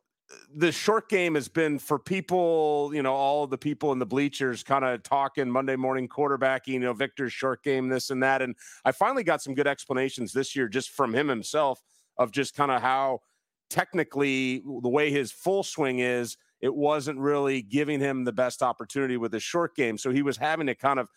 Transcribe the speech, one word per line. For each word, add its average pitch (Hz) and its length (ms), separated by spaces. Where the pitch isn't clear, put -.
the 151 180
short - 380
game 175 240
has 139 140
been 151 300
for 143 200
people, 160 960
you 147 80
know, 131 100
all 139 340
the 131 120
people 147 340
in 127 60
the 123 80
bleachers 131 560
kinda 135 340
talking 139 540
Monday 131 260
morning 131 320
quarterbacking, 135 600
you 131 100
know, 123 160
Victor's 127 400
short 131 280
game, 131 280
this 127 180
and 131 140
that. 135 180
And 127 160
I 131 100
finally 233 320
got 160 180
some 139 120
good 139 120
explanations 131 640
this 131 240
year 127 120
just 120 200
from 123 260
him 147 140
himself 135 540
of 123 140
just 135 260
kinda 135 240
how 131 400
technically 135 920
the 123 80
way 147 220
his 139 200
full 196 320
swing 131 360
is, 123 400
it 131 120
wasn't 147 440
really 139 420
giving 139 400
him 135 240
the 123 80
best 123 300
opportunity 123 560
with 113 160
his 107 80
short 170 340
game. 113 220
So 127 140
he 139 100
was 131 160
having 156 280
to 123 80
kind 135 240
of 113 180